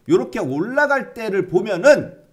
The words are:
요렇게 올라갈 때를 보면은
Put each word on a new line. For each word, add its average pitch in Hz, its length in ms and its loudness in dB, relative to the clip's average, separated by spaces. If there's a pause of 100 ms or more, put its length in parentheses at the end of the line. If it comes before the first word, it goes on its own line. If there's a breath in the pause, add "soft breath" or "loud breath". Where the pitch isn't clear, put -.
요렇게 220 320 0
올라갈 226 720 -2
때를 196 360 -4
보면은 190 680 2 (160)